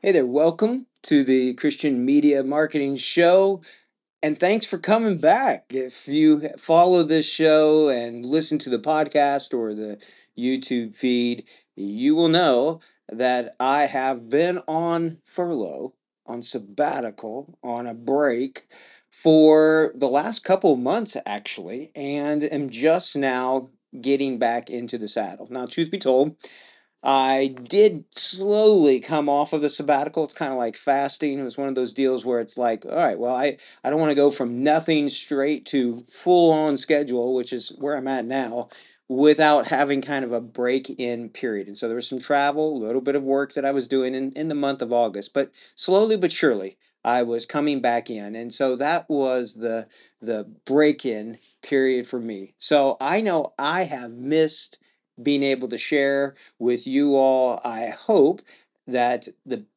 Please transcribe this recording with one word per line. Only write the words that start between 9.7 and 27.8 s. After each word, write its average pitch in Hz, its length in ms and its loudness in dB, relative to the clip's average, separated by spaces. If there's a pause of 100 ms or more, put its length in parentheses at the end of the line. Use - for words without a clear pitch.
the 104 320 -10 (320)
YouTube 123 600 -4
feed, 120 480 -2 (320)
you 107 400 -2
will 170 120 4
know 160 520 2 (280)
that 123 520 -2
I 139 220 2
have 131 460 -2
been 170 380 2
on 165 580 -2
furlough, 120 720 -6 (300)
on 120 180 -12
sabbatical, 120 1200 -6
on 120 240 -8
a 117 80 -10
break 131 720 -2 (420)
for 156 840 6
the 131 140 0
last 147 340 0
couple 190 300 2
of 127 80 2
months, 185 440 -2
actually, 104 680 -10
and 147 480 -4
am 147 260 -4
just 151 480 0
now 127 540 -2 (300)
getting 135 380 0
back 117 320 -2
into 120 280 -8
the 107 100 -8
saddle. 98 420 -8
Now, 123 160 -10
truth 165 260 -4
be 196 60 -6
told, 135 380 2 (720)
I 135 540 2
did 190 500 2